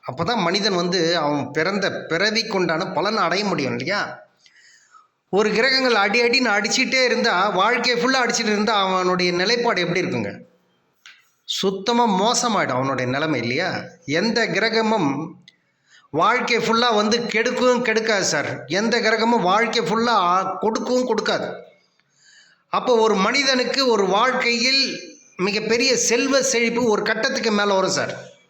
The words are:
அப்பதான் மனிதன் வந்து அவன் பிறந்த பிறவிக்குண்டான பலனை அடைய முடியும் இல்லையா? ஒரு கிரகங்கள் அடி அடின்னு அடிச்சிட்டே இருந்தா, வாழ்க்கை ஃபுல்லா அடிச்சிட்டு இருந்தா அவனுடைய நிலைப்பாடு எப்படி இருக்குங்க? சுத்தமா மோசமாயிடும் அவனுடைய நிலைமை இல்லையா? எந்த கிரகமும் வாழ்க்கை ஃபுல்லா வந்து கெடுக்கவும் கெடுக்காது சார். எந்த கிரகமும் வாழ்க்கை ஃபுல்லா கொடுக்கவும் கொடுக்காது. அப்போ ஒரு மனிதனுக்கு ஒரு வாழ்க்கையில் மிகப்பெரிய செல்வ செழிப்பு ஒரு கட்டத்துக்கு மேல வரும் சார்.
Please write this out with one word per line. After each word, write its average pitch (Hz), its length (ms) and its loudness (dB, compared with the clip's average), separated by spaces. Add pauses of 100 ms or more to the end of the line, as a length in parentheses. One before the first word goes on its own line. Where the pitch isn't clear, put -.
அப்பதான் 170 420 -2
மனிதன் 196 340 0
வந்து 180 200 0 (200)
அவன் 147 200 0 (100)
பிறந்த 190 360 0 (240)
பிறவிக்குண்டான 190 840 0
பலனை 202 300 -2
அடைய 185 240 0
முடியும் 135 260 -2
இல்லையா? 170 240 -4 (1300)
ஒரு 214 220 2
கிரகங்கள் 254 480 2
அடி 208 200 2
அடின்னு 240 340 2
அடிச்சிட்டே 247 500 0
இருந்தா, 226 280 2 (260)
வாழ்க்கை 240 360 2
ஃபுல்லா 254 280 2
அடிச்சிட்டு 214 300 0
இருந்தா 208 280 0
அவனுடைய 180 480 2 (100)
நிலைப்பாடு 220 460 0
எப்படி 170 180 -2
இருக்குங்க? 113 300 -4 (1120)
சுத்தமா 202 580 0 (140)
மோசமாயிடும் 202 580 0
அவனுடைய 131 380 -2
நிலைமை 151 280 -2
இல்லையா? 143 280 -2 (480)
எந்த 233 180 0 (160)
கிரகமும் 220 560 0 (1000)
வாழ்க்கை 214 500 2
ஃபுல்லா 226 260 2 (120)
வந்து 214 160 2 (180)
கெடுக்கவும் 247 520 2
கெடுக்காது 220 400 0 (100)
சார். 139 160 -4 (260)
எந்த 226 220 0
கிரகமும் 220 500 2
வாழ்க்கை 220 380 2
ஃபுல்லா 226 280 2 (460)
கொடுக்கவும் 240 480 0
கொடுக்காது. 180 360 0 (1300)
அப்போ 202 220 2 (100)
ஒரு 214 100 4 (120)
மனிதனுக்கு 262 560 0 (120)
ஒரு 202 120 2 (120)
வாழ்க்கையில் 247 640 0 (560)
மிகப்பெரிய 214 520 0 (160)
செல்வ 269 360 2
செழிப்பு 233 380 0 (120)
ஒரு 196 160 0
கட்டத்துக்கு 220 480 -2
மேல 202 200 2
வரும் 185 200 0
சார். 131 160 -4 (380)